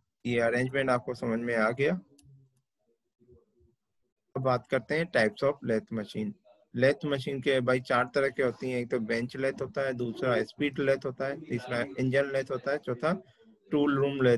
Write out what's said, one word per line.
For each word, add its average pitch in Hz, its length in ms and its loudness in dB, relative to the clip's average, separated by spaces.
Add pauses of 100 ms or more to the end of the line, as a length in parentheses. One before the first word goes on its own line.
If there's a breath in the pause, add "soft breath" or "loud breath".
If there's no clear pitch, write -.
(260)
ये 120 140 2
arrangement 127 500 2
आपको 123 240 0
समझ 117 260 -2
में 120 160 -2
आ 110 160 2
गया। 147 280 0 (2250)
अब 135 60 -4
बात 127 260 0
करते 135 280 -2
हैं 170 160 -2
types 110 320 2
of 139 100 2 (160)
lathe 110 300 -2
machine। 107 320 -6 (440)
लेथ 139 300 2
मशीन 139 360 -4
के 135 180 2
भाई 127 200 2
चार 123 360 0
तरह 135 140 2
के 135 140 -2
होती 127 280 -2
हैं, 123 100 -2
एक 120 100 -6
तो 127 80 0
बेंच 117 380 -4
लेथ 131 240 -2
होता 135 200 -4
है, 135 120 -2
दूसरा 120 500 0
स्पीड 143 360 -4
लेथ 135 260 4
होता 135 220 -4
है, 143 140 -6
तीसरा 120 440 -4 (140)
इंजन 135 320 2
लेथ 135 120 0
होता 135 280 -4
है, 147 60 0
चौथा 156 460 -2 (480 soft breath)
टूल 147 240 4
रूम 139 260 2
लेथ 123 160 6